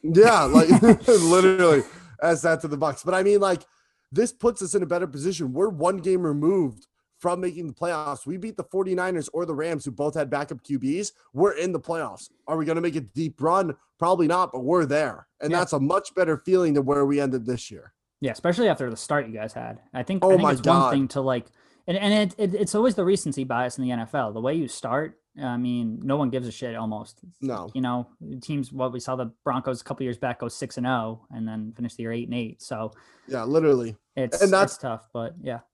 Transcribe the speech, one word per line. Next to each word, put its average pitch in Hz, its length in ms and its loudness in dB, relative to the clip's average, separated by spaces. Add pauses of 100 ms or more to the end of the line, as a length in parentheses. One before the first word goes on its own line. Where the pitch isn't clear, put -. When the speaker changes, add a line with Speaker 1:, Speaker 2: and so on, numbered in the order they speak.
Speaker 1:
Yeah, 185 400 6
like, 147 260 6
<laughs> 233 120 10
Speaker 2:
<laughs> 226 260 8
Speaker 1:
literally, 180 720 6 (400)
ask 165 220 2
that 165 180 2
to 160 60 -6
the 147 100 -4
Bucks. 147 240 -2
But 185 140 -2
I 190 80 2
mean, 202 160 4
like, 190 240 2 (480)
this 214 200 0
puts 233 300 -2
us 190 140 -6
in 185 80 2
a 156 40 -6
better 175 200 -2
position. 147 460 -6
We're 190 160 0
one 180 280 -2
game 180 240 0
removed 151 640 0 (340)
from 175 200 -2
making 170 280 -8
the 135 60 -12
playoffs. 151 520 -6
We 160 100 -8
beat 208 220 -10
the - 80 -10
forty-niners 185 640 -4
or 170 160 -4
the 160 100 -6
Rams, 156 300 -6
who 139 60 -6
both 143 220 -4
had 147 160 -4
backup 143 320 -6
Q 143 160 -6
Bs. 147 360 -4 (180)
We're 170 220 2
in 175 180 -4
the 165 80 -4
playoffs. 151 500 -8 (180)
Are 156 100 -2
we 156 80 -2
gonna 165 160 -2
make 165 160 -2
a 147 40 -4
deep 139 400 -6
run? 165 340 2 (220)
Probably 170 300 2
not, 175 240 0
but 127 140 -8
we're 165 200 4
there. 139 420 -2 (120)
And 151 100 -4
Speaker 2:
Yeah. 175 100 0
Speaker 1:
that's 180 120 -2
a 147 80 0
much 175 360 0
better 160 200 2
feeling 180 380 2
than 143 100 2
where 143 220 2
we 143 160 2
ended 127 240 -2
this 123 260 -6
year. - 220 -20 (260)
Speaker 2:
Yeah, 131 120 -4
especially 180 360 0
after 139 220 0
the 113 80 -10
start 147 300 -4
you 113 60 -14
guys 110 200 -10
had. 117 260 -12 (140)
I 131 100 -6
think, 185 200 -2
Speaker 1:
Oh 190 60 6
Speaker 2:
I - 20 8
think 180 100 6
Speaker 1:
my 147 100 4
Speaker 2:
it's 131 80 0
one 135 200 4
Speaker 1:
God. 131 120 4
Speaker 2:
thing 139 180 0
to, 139 120 -4
like, 127 240 -2 (420)
and, 180 100 -2
and 202 160 0
it, 208 240 0
it, 196 180 -2
it's 202 200 -2
always 226 200 2
the 190 100 0
recency 156 400 -2
bias 127 320 -2
in 131 80 -4
the 123 60 -2
N 120 80 -4
F 113 160 -8
L. 113 180 -2
The 110 80 -8
way 139 140 -2
you 151 120 -2
start, 135 500 -6 (240)
I 123 140 -6
mean, 120 480 -4
no 135 140 -2
one 139 120 0
gives 123 180 -6
a 113 40 -10
shit 117 240 -10
almost. 110 440 -10 (200)
Speaker 1:
No. 110 340 -8
Speaker 2:
You 135 80 -6
know, 123 260 -4 (340)
teams, 143 320 -8
what 131 180 -4
we 123 80 -10
saw 131 160 -6
the 120 160 -8 (140)
Broncos 131 340 -4
a - 60 -18
couple 135 180 -8
years 120 140 -6
back 123 220 -6
go 120 100 -8
six - 280 -10
and 123 100 -6
oh 113 440 -4
and 113 160 -8
then 110 260 -10
finish 120 220 -10
the 117 80 -12
year 113 80 -6
eight 120 160 -6
and 120 100 -6
eight. 113 240 -8
So 110 300 -8 (360)
Speaker 1:
Yeah, 127 160 -6
literally. 131 520 2 (220)
Speaker 2:
it's, 127 240 -2
Speaker 1:
And 196 100 6
that's 190 220 4
Speaker 2:
it's - 80 -16
tough, 117 320 -8
but 117 280 -8
yeah. 120 180 -8 (140)